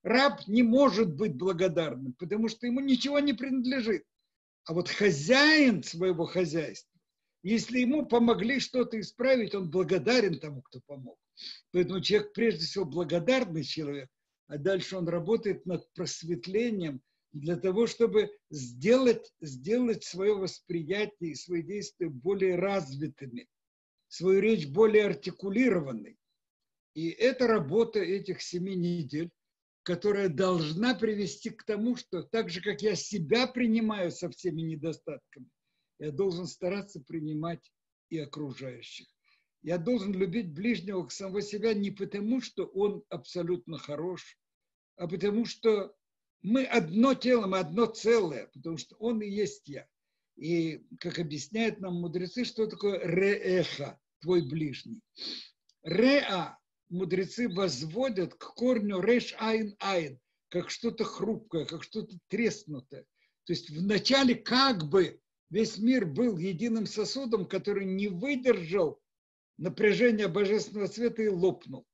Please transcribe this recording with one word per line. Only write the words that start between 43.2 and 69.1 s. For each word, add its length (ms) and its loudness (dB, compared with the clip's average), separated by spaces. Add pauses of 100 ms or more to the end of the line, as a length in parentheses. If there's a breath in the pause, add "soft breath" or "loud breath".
хорош, 600 -10 (580)
а 120 -6
потому 360 0
что 500 0 (480)
мы 220 2
одно 500 4
тело, 320 4
мы 120 2
одно 280 2
целое, 640 2
потому 240 -8
что 200 -14
он 240 -2
и 80 -6
есть 400 -4
я. 180 -12 (500)
И, 480 -2 (140)
как 200 -8
объясняют 600 -4
нам 220 -6
мудрецы, 440 -4
что 220 -2
такое 380 -4
реэха, 960 0 (200)
твой 280 2
ближний? 520 -6 (840 loud breath)
Реа 760 2 (340)
мудрецы 560 -2
возводят 840 -2
к 200 -18
корню 460 0
"реш 380 2
айн 420 -2
айн", 400 -2 (280)
как 220 -4
что-то 340 -4
хрупкое, 600 -4
как 180 -10
что-то 320 -10 (140)
треснутое. 800 -4 (380)
То 80 -4
есть 180 -6
вначале 640 4
как 540 2
бы 300 4 (320)
весь 280 0
мир 280 4
был 300 0
единым 500 -2
сосудом, 600 -2
который 400 -2
не 220 -2
выдержал 920 0 (560)